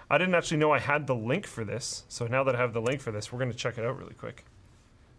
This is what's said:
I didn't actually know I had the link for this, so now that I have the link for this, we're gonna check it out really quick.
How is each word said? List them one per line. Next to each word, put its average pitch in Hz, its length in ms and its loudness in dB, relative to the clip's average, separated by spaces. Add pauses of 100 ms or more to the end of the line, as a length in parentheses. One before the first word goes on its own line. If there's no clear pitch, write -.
(100)
I 147 80 6
didn't 180 180 4
actually 165 200 2
know 151 160 6
I 139 80 4
had 143 260 0
the 127 100 0
link 120 300 -2
for 113 200 -8
this, 104 420 -6
so - 200 -6
now 127 180 2
that 131 100 4
I 117 40 2
have 123 120 2
the 113 100 -2
link 131 200 0
for 117 100 -6
this, 104 220 -6
we're 123 60 -4
gonna 123 140 -2
check 120 240 -4
it 110 60 -4
out 120 140 -2
really 90 160 -12
quick. - 320 -14 (720)